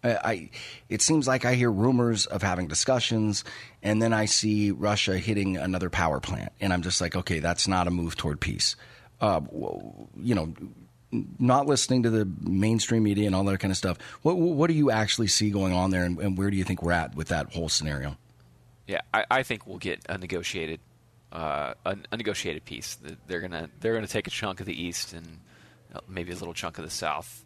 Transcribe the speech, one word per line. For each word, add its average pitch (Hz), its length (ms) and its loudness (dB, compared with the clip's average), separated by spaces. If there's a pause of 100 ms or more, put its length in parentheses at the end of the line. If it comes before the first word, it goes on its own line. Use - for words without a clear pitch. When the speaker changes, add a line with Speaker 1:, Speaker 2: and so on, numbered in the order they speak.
Speaker 1:
I, 120 60 2 (220)
I, 87 180 -6 (400)
it - 120 0
seems 156 260 4
like 131 160 2
I 123 120 4
hear 123 160 4
rumors 117 560 4
of 101 160 -2
having 90 240 0
discussions, 110 760 2 (380)
and 107 180 2
then 113 140 4
I 107 120 2
see 104 440 2
Russia 98 480 0
hitting 98 400 0
another 90 320 -2
power 80 300 0
plant, - 320 -6 (100)
and 98 100 2
I'm 87 120 2
just 87 180 0
like, 85 140 -2
"Okay, 87 240 -2
that's 85 280 0
not 90 200 2
a 87 40 0
move 85 240 -2
toward 76 240 -2
peace." - 360 -2 (440)
Uh, 98 200 2
w-, 53 680 -8 (100)
you 110 180 0
know, 80 180 -2 (840)
not 127 260 6
listening 127 380 2
to 120 60 4
the 110 180 4 (140)
mainstream 110 640 2
media 104 220 4
and 98 100 2
all 95 100 2
that 98 140 2
kind 95 120 0
of 92 60 0
stuff, 92 200 -2 (240)
what, 175 160 4
what 165 300 4
do 165 60 4
you 147 180 6
actually 110 360 2
see 107 220 4
going 98 240 2
on 92 160 4
there, 92 140 2
and, 87 160 0
and 95 180 0
where 98 140 0
do 98 60 0
you 95 60 2
think 90 180 -2
we're 85 100 2
at 78 240 0
with 78 140 -6
that 73 240 -2
whole 82 160 -4
scenario? 73 480 -2 (680)
Speaker 2:
Yeah, 95 140 -4 (120)
I, 107 180 2
I 131 120 4
think 113 220 -6
we'll 95 120 -12
get 92 300 -4
a 98 100 -6
negotiated, 85 600 -6 (520)
uh, 76 420 -4 (120)
a, 98 120 -4 (140)
a 110 60 -6
negotiated 98 480 -4
peace. - 320 -12 (300)
They're 90 140 -4
gonna, 82 280 -8 (100)
they're 113 140 0
gonna 110 140 -2
take 110 200 -4
a 92 40 -8
chunk 98 280 -6
of 98 60 -10
the 92 140 -8
East 87 340 -6
and, 82 140 -14 (680)
uh, - 140 -10
maybe 90 240 -8
a 87 40 -8
little 85 180 -10
chunk 82 240 -8
of 82 60 -10
the 78 80 -10
South - 540 -6